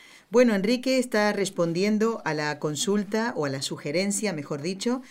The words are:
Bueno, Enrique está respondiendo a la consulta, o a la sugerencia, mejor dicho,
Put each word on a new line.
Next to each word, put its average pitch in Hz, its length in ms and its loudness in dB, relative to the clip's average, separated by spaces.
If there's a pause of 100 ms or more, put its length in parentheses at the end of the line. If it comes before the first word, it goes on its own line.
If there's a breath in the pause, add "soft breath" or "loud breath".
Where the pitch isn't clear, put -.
(300 loud breath)
Bueno, 233 260 6
Enrique 247 420 2
está 214 360 2
respondiendo 196 880 0
a 160 100 -2
la 147 260 -2
consulta, 202 760 -2
o 156 100 -2
a 139 40 -2
la 135 120 -6
sugerencia, 190 720 -2
mejor 151 300 -6
dicho, 196 500 -4